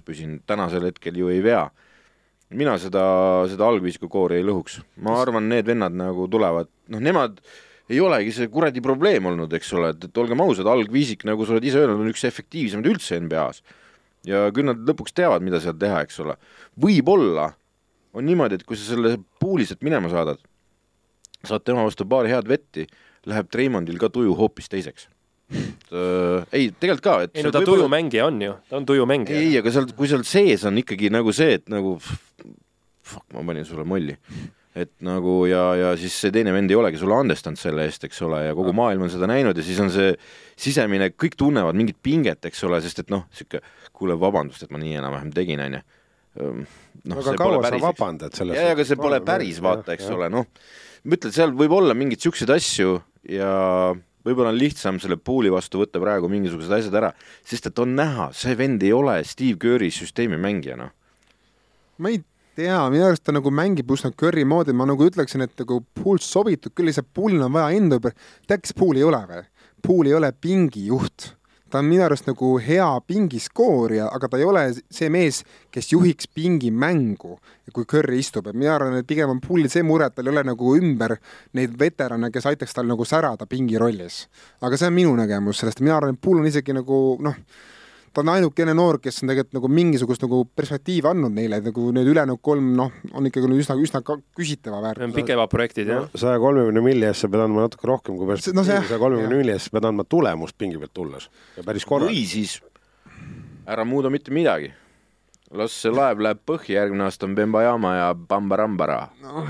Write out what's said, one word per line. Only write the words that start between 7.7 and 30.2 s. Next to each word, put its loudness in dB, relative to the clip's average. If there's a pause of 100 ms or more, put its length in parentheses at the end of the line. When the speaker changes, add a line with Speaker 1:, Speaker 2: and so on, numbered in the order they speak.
Speaker 1:
ei 0
olegi 0
see -4
kuradi 0
probleem 2
olnud, -4
eks -6
ole, 0
et, -12
et -8
olgem 0
ausad, 0
algviisik, 0
nagu -2
sa 0
oled 0
ise 0
öelnud, 2
on -2
üks -6
efektiivsemaid -4
üldse -2
N -6
B -2
A-s. -4 (640)
Ja 2
küll 0
nad -2
lõpuks -4
teavad, 4
mida 0
seal -6
teha, 0
eks -12
ole. -6 (420)
Võib-olla 2 (640)
on -6
niimoodi, 2
et -16
kui -8
sa -12
selle 2 (240)
pooli 0
sealt -10
minema 0
saadad, -2 (1040)
saad -4
tema 0
vastu -4
paari 2
head -2
vetti, -2 (400)
läheb -4
Draymondil -2
ka 2
tuju 2
hoopis -2
teiseks. -10 (420)
Et, -10
äh, 0 (100)
ei, 2
tegelikult -2
ka, 4 (120)
et -14
Speaker 2:
Ei, -4
no 0
Speaker 1:
seal -2
Speaker 2:
ta 4
Speaker 1:
võib-olla 6
Speaker 2:
tujumängija 2
on 0
ju, -4 (180)
ta -6
on -6
tujumängija. 2
Speaker 1:
Ei, 4
aga 2
seal, 4 (100)
kui 0
seal 2